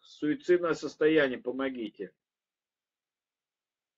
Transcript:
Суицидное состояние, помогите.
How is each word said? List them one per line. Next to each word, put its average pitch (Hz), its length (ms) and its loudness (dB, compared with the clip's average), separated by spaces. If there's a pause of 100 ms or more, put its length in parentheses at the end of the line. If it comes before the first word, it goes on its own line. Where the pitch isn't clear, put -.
Суицидное 160 720 0
состояние, 147 680 2
помогите. 123 720 -8 (1900)